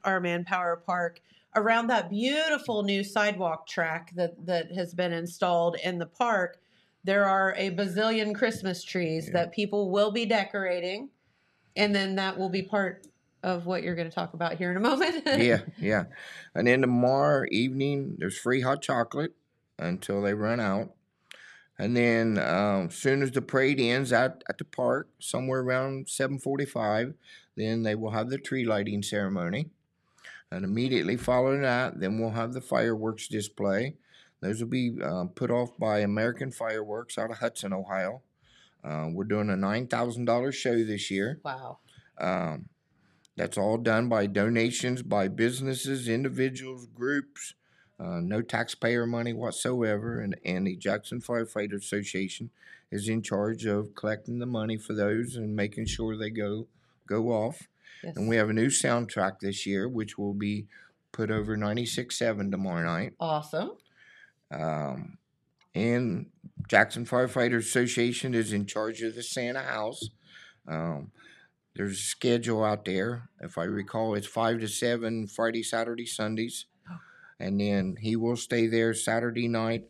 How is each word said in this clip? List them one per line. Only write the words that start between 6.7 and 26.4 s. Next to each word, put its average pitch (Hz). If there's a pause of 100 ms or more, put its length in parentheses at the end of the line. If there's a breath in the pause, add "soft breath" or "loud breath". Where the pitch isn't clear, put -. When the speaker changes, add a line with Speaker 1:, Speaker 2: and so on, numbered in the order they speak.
Speaker 1:
there 202
are 190
a 190
bazillion 208
Christmas 202
trees 160
Speaker 2:
Yeah. 180
Speaker 1:
that 175
people 208
will 202
be 233
decorating. 196 (680)
And 208
then 190
that 190
will 190
be 185
part 190 (360)
of 180
what 175
you're 170
gonna 165
talk 165
about 165
here 180
in 180
a 190
moment. 311
<laughs> 277
Speaker 2:
Yeah, 117 (160)
yeah. 101 (500 loud breath)
And 104
then 127
tomorrow 131
evening, 135
there's 95
free 127
hot 135
chocolate 139 (460)
until 92
they 101
run 110
out. 101 (840 loud breath)
And 113
then, 113
um, 90
soon 135
as 131
the 127
parade 135
ends 123
at, 123
at -
the -
park, 127 (100)
somewhere 131
around 131
seven 135
forty-five, 127 (420 loud breath)